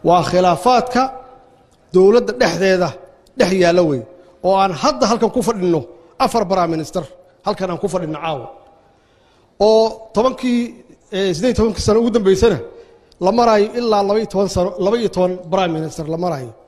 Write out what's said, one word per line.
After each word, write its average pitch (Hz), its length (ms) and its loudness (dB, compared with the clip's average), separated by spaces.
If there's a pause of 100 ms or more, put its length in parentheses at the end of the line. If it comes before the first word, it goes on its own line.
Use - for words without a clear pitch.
Waa 170 200 4
khilaafaadka 240 760 2 (920)
dowladda 202 400 4
dhexdeeda 185 560 0 (480)
dhex 196 160 2
yaalla 180 300 4
wey. 139 180 -2 (400)
Oo 185 140 2
aan 190 180 2
hadda 254 340 0
halkan 220 240 0
ku 247 100 -2
fadhinno 180 400 0 (340)
afar 233 300 0
prime 180 220 0
minister, 160 360 -6 (400)
halkan 190 260 -4
aan 170 100 -6
ku 196 80 -6
fadhinno 156 320 -6
caawa. 151 280 -8 (1120)
Oo 220 240 6 (280)
tobankii, 240 480 0 (500)
eh, 196 220 -2
siddeed 190 200 0
iyo - 60 -2
tobankii 214 240 0
sano 208 180 2
ugu 233 120 2
dambeysana 190 480 2 (600)
la 185 100 2
maraayo 220 420 4
ilaa 220 300 -2
laba 202 160 0
iyo 214 80 -4
toban 190 220 -2
sano, 185 280 -2
laba 202 200 0
iyo 226 120 -2
toban 180 240 -2 (160)
prime 180 240 0
minister 156 340 -8
la 160 100 -6
maraayo. 147 340 -6 (160)